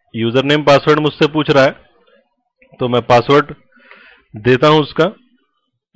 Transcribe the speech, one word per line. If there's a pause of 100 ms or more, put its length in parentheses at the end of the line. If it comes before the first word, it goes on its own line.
(160)
यूजर
नेम
पासवर्ड
मुझसे
पूछ
रहा
है, (1080)
तो
मैं
पासवर्ड (800)
देता
हूं।
उसका (840)